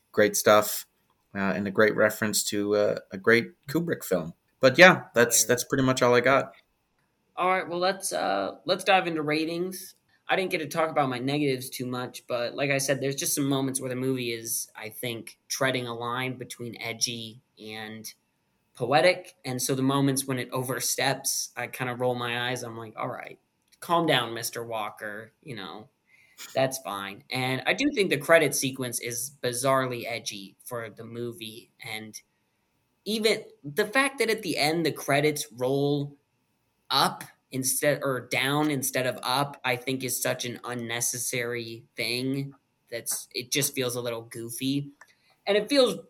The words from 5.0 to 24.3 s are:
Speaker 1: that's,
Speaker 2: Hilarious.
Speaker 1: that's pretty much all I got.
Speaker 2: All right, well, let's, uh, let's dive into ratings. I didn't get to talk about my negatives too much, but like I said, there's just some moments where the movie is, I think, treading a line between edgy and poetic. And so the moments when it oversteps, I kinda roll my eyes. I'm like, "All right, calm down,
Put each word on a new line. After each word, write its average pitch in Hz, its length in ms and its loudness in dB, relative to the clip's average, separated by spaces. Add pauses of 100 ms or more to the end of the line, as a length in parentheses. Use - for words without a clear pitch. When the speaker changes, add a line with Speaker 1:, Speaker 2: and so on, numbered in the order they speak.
Speaker 1:
that's, - 260 6
Speaker 2:
Hilarious. - 40 4
Speaker 1:
that's 123 200 2
pretty 135 180 0
much 131 200 4
all 120 120 6
I 120 60 6
got. 131 320 4 (840)
Speaker 2:
All 180 140 0
right, 185 180 0
well, 170 120 -4
let's, 190 340 -2
uh, - 520 -2
let's 190 180 0
dive 185 240 4
into 160 140 -2
ratings. 165 720 -4 (340)
I 160 80 2
didn't 185 140 -2
get 180 80 -2
to 151 80 -4
talk 160 240 0
about 143 180 2
my 123 100 -4
negatives 135 500 0
too - 180 -8
much, 123 400 -8
but 120 280 -2
like 139 160 -2
I 139 60 2
said, 139 240 0
there's 139 140 -2
just 151 200 -2
some 139 140 0
moments 135 320 0
where 131 80 -6
the 127 80 -4
movie 127 340 -2
is, 113 440 -6
I 107 140 -12
think, 113 480 -10 (120)
treading 131 380 -2
a 117 80 -6
line 123 420 -4
between 120 420 -12
edgy 113 600 -6 (180)
and 107 460 -12 (720)
poetic. 151 580 2 (100)
And 127 180 -4
so 139 140 0
the 131 60 -2
moments 135 440 2
when 127 140 -2
it 120 120 -6
oversteps, 127 1080 -2
I 120 100 -6
kinda 123 280 -6
roll 123 200 0
my 120 340 -2
eyes. 123 140 -4
I'm 113 140 -12
like, 110 180 -12
"All 131 140 -6
right, - 300 -12 (420)
calm 170 260 2
down, 123 260 2